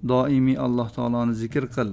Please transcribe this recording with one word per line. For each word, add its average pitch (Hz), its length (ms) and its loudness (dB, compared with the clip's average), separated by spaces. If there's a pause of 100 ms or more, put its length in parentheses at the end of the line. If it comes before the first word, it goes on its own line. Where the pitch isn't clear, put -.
Doimiy 131 500 4
Alloh 123 320 0
taoloni 120 440 -2
zikr 113 300 -4 (100)
qil 117 180 -2